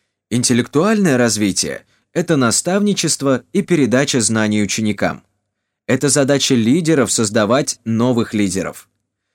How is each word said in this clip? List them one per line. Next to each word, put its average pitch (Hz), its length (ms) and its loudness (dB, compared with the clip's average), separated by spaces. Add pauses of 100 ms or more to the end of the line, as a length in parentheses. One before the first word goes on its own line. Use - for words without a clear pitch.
(300)
Интеллектуальное 139 880 0
развитие — 104 680 -2 (280)
это 170 220 0
наставничество 143 1080 0 (100)
и 196 80 0
передача 139 600 2
знаний 107 400 0
ученикам. 101 600 -4 (640)
Это 135 240 0
задача 139 440 0
лидеров — 131 600 2
создавать 113 720 0
новых 113 480 0
лидеров. 92 560 -4 (460)